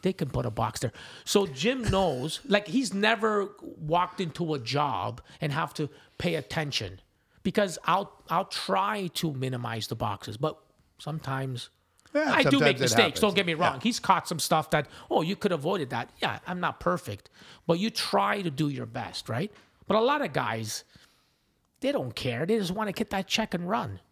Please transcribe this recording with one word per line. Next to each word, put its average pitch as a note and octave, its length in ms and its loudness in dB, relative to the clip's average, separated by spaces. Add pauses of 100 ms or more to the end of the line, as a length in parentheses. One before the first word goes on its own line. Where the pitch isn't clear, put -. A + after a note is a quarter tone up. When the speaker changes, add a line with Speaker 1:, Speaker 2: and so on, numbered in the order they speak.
Speaker 1:
They F#3 100 2
can C#3+ 160 -2
put B2 160 0
a A2+ 60 -2
box A2+ 300 -2
there." A#2+ 100 -2 (340)
So G3 220 4
Jim G3+ 360 -2
knows, F3 640 0
like, G3+ 200 2
he's G#3 260 0
never G#3+ 560 2 (120)
walked E3+ 600 -2
into E3 320 -2
a D3 60 -2
job A#2 640 -2 (200)
and D3 100 -2
have D#3 240 -4
to D3+ 140 -4 (300)
pay E3+ 160 0
attention C3+ 640 -4 (440)
because F#3+ 420 2
I'll, G3 260 2 (180)
I'll F3 160 2
try G3 680 -2
to D#3 180 -2
minimize A#2+ 540 -4
the B2+ 80 -4
boxes, G#2+ 420 -4
but D3+ 220 -2 (400)
sometimes C3+ 720 -6 (440)
Speaker 2:
Yeah, D4 200 2
Speaker 1:
I D#4 100 4
do C#3+ 80 6
Speaker 2:
sometimes C#4 100 6
Speaker 1:
make C3+ 160 6
Speaker 2:
it C3 40 0
Speaker 1:
mistakes. C#3 380 4
Don't G#3+ 100 4
Speaker 2:
happens. F3+ 60 0
Speaker 1:
get F#3+ 100 4
me E3+ 80 0
wrong. D#3 220 2
Speaker 2:
Yeah. C3 80 -10
Speaker 1:
He's A#3 160 0
caught F3 280 4
some E3+ 120 -4
stuff D#3 320 2
that, D3+ 160 2 (220)
"Oh, E4+ 120 4
you E3+ 140 0
could F#3+ 160 0
have E3 100 0
avoided D#3 300 -2
that." A#2+ 180 -4 (120)
Yeah, A2 260 -2
I'm F3+ 120 -6
not E3 200 -2
perfect, E3+ 500 -4 (380)
but E3+ 120 4
you G#3+ 120 0
try G3+ 500 2
to F3 80 -2
do D3 200 0
your B2+ 180 -6
best, A2+ 420 -8
right? D3 220 -2 (360)
But G3 100 4
a A3 40 6
lot C#4+ 220 2
of E3 100 -4
guys, A2+ 500 -2 (1000)
they C4 100 0
don't C3+ 240 -2
care. B2 320 -2
They A3 100 4
just F#3 140 0
wanna G#3 220 -2
get - 180 -2
that G3 160 -2
check - 260 -2
and F3 160 -4
run. E3+ 300 -2 (120)